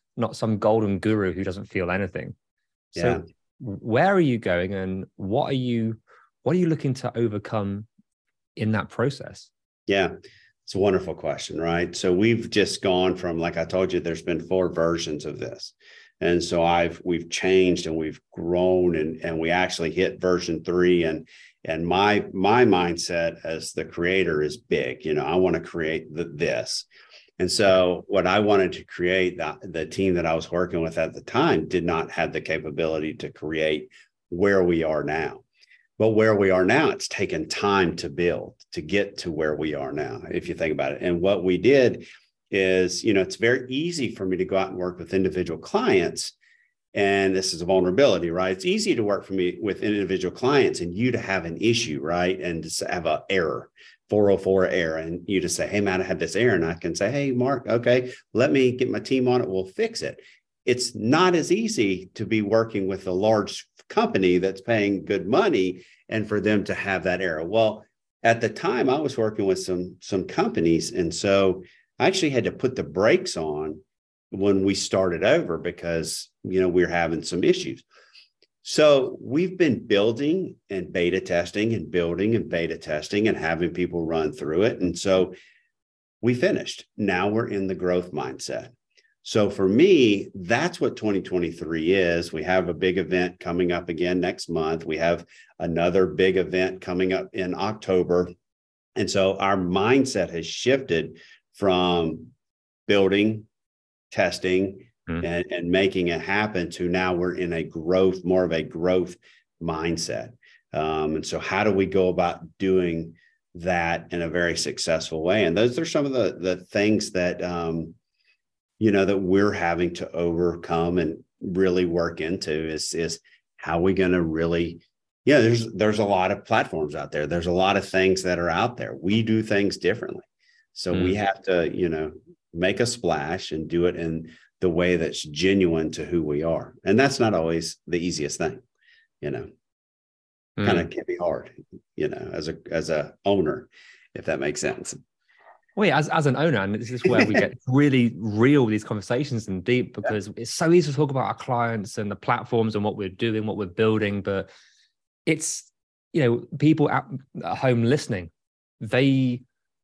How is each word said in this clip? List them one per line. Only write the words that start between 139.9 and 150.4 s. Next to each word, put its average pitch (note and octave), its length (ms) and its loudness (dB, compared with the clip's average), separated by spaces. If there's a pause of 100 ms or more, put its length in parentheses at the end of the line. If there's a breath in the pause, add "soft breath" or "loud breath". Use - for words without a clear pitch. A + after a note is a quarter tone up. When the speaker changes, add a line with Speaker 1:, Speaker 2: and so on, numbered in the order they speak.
Speaker 1:
Mm. G#2 80 0
Speaker 2:
kinda F2 200 2
can - 200 -8
be F2 120 -6
hard, D#2+ 340 -4 (460)
you D2+ 100 -2
know, - 240 -8
as D#2 160 -6
a, D#2+ 100 -8 (140)
as E2 180 -2
a D2 240 -2 (120)
owner, F2 420 0 (480 loud breath)
if - 80 -12
that D2 160 -2
makes C#2+ 220 -4
sense. - 340 -6 (800 soft breath)
Speaker 1:
Well, G3 140 2
yeah, C3+ 80 4
as, D3+ 100 2
as D#3+ 200 2
an B2+ 100 2
owner, C#3+ 220 2
and G2 160 -2
this A2+ 160 -6
is B2 120 -8
where A2+ 220 6
we G#2+ 80 0
get - 300 0
Speaker 2:
<laughs> - 40 -12
Speaker 1:
really C3 480 4
real A2+ 500 4
with G#2+ 60 0
these G#2+ 140 -2
conversations A#2 640 -4
and F#2 160 -6
deep, B2 220 2
Speaker 2:
Yeah. - 140 -14
Speaker 1:
because G#2 360 -4
it's A#2 160 -10